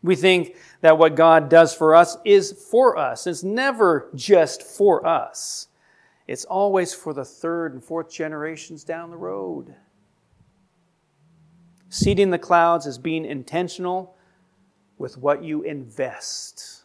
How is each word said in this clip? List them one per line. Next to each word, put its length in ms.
We 120
think 400
that 160
what 180
God 320
does 260
for 200
us 300
is 280
for 440
us. 300
It's 160
never 720
just 480
for 440
us. 640
It's 180
always 480
for 200
the 120
third 480
and 100
fourth 280
generations 760
down 260
the 60
road. 580
Seeding 420
the 80
clouds 480
is 120
being 260
intentional 920
with 180
what 280
you 180
invest. 1200